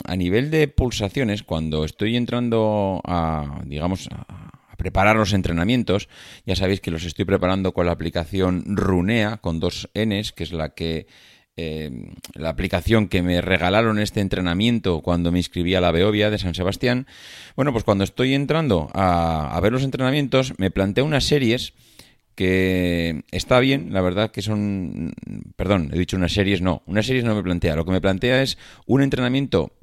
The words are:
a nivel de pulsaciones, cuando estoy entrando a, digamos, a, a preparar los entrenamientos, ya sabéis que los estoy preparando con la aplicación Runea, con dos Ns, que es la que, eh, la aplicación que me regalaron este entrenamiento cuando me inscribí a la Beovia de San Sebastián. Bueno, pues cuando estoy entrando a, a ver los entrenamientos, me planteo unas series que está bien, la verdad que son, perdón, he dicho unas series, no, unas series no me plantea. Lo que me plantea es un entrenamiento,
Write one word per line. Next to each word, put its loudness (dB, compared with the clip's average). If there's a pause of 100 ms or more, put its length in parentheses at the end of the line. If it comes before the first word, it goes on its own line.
a -4
nivel 0
de 4
pulsaciones, 0
cuando -2
estoy -2
entrando 0
a, -2
digamos, -4
a, -14 (460)
a -20
preparar 2
los 2
entrenamientos, 0 (380)
ya 0
sabéis 0
que -6
los -4
estoy -4
preparando 2
con 0
la 2
aplicación -2
Runea, 0
con -4
dos -4
Ns, -2
que -8
es -8
la -4
que, -6 (520)
eh, -8 (200)
la -6
aplicación 2
que 0
me 2
regalaron 2
este -2
entrenamiento 0
cuando 0
me 4
inscribí 0
a 2
la 4
Beovia 2
de -2
San -4
Sebastián. -2 (500)
Bueno, 0
pues 0
cuando 2
estoy 0
entrando 2
a, 0
a 0
ver 2
los 0
entrenamientos, 0
me 0
planteo 2
unas 0
series 2 (640)
que 0
está 2
bien, 0
la 0
verdad 0
que -8
son, -4 (440)
perdón, 0
he 0
dicho -2
unas 0
series, 2
no, 0
unas 0
series 0
no 2
me -2
plantea. 0
Lo -2
que -2
me 2
plantea 2
es -2 (280)
un 4
entrenamiento, 0